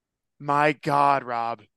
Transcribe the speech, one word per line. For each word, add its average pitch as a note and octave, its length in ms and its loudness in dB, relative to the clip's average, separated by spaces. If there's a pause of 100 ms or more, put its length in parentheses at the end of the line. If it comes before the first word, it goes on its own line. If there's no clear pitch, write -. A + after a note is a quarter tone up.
(380)
My D3 340 0
God, C#3+ 520 0
Rob. A#2 380 -6 (140)